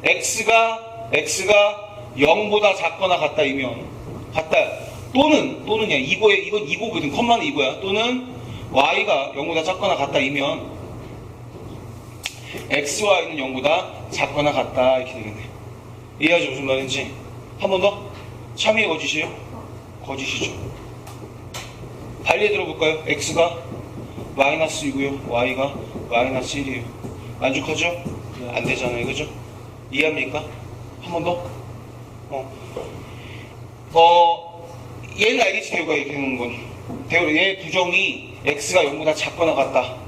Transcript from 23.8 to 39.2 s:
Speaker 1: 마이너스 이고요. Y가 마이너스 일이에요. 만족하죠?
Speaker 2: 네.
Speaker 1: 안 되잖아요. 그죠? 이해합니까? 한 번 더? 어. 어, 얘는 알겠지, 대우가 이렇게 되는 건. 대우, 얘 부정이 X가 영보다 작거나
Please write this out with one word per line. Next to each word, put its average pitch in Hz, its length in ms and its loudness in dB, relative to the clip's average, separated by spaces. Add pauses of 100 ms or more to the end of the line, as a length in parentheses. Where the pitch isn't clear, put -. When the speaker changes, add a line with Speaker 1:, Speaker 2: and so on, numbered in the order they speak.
Speaker 1:
마이너스 151 500 2
이고요. 139 420 -2
Y가 131 460 0 (340)
마이너스 127 500 0
일이에요. 131 260 -4 (560)
만족하죠? 156 640 0 (380)
Speaker 2:
네. 120 100 -8
Speaker 1:
안 120 140 -4
되잖아요. 123 420 -2
그죠? 143 220 -4 (640)
이해합니까? 147 520 0 (580)
한 175 100 -8
번 165 120 -2
더? 175 260 -2 (800)
어. 135 220 -8 (1400)
어, 170 760 8 (520)
얘는 247 200 6
알겠지, - 320 2
대우가 160 220 0
이렇게 143 180 -2
되는 135 260 -2
건. 120 180 -4 (520)
대우, 160 280 4
얘 190 220 2
부정이 180 760 0 (100)
X가 151 400 4
영보다 151 300 2
작거나 160 400 2